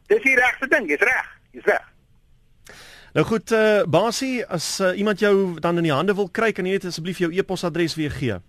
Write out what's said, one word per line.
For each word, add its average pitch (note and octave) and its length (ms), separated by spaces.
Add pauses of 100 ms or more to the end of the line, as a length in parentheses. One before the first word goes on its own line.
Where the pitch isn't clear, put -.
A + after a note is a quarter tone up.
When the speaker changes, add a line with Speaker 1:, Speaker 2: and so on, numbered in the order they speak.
Speaker 1:
dis A3 160
die C4+ 120
regte B3 320
ding. C4 220
Jy's D3 100
reg. A#3+ 400 (120)
Jy's - 140
reg. G3 160 (1300)
Speaker 2:
Nou D#3 120
goed, G#3+ 260
eh, G#3+ 360
Basie, A3+ 580
as, - 340
eh, F#3 180
iemand G3+ 220
jou G3 400
dan E3+ 180
in E3+ 60
die D#3+ 80
hande F3 240
wil F#3+ 140
kry, A3 220
kan G3 140
jy F#3 60
net G3 140
asseblief E3+ 320
jou E3+ 160
e-posadres E3+ 640
weer D3+ 160
gee? B2+ 240 (140)